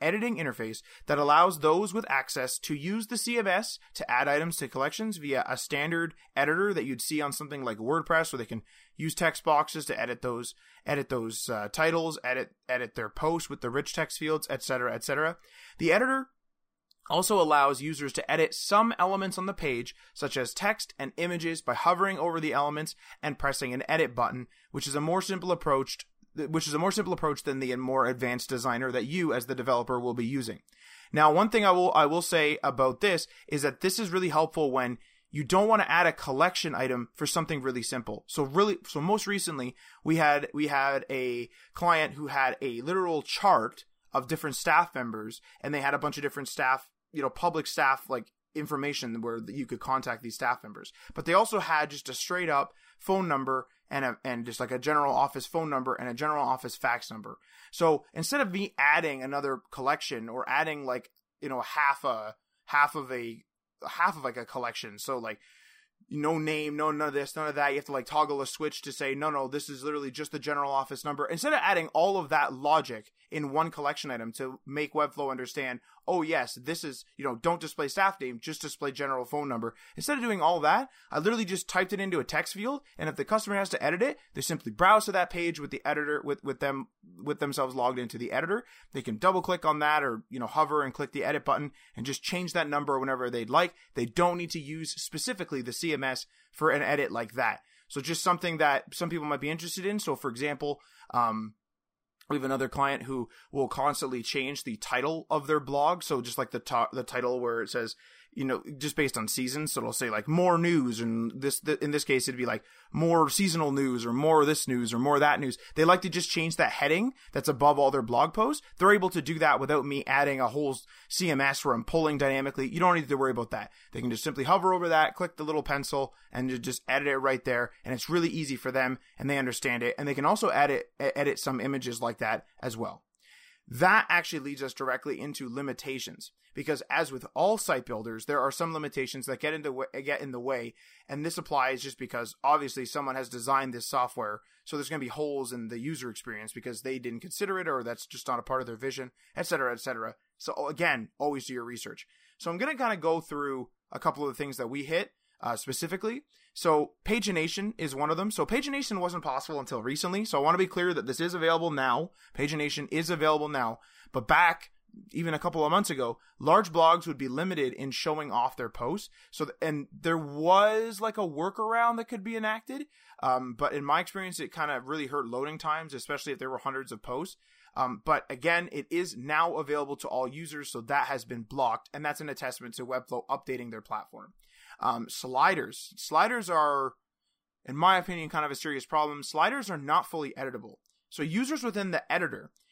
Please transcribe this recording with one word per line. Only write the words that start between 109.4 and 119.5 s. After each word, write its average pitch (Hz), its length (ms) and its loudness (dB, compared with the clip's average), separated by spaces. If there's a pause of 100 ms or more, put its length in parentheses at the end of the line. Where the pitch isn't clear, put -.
So 127 80 -4
it'll 117 140 -4
say, 120 160 -2
like, 107 180 -2
more 175 300 6
news, 143 420 2
and 113 340 -2
this, 135 240 -2
th-, 151 200 0
in 147 120 -2
this 147 140 0
case, 131 240 2
it'd 127 80 -4
be, 123 80 -4
like, 113 200 -2 (280)
more 160 380 6
seasonal 165 420 2
news 131 320 2
or 117 80 -2
more 151 320 6
this 147 240 2
news 120 240 0
or 117 60 0
more 143 200 4
that 147 220 6
news. 131 160 -4 (180)
They 156 120 4
like 180 160 6
to 185 80 -2
just 170 180 -2
change 165 280 -2
that 127 160 2
heading 175 420 2 (180)
that's 139 160 -2
above 139 300 6
all 139 120 6
their 135 120 2
blog 120 320 2
posts. 254 280 0 (140)
They're 196 160 8
able 190 160 4
to 165 140 -2
do 156 160 -2
that 151 200 6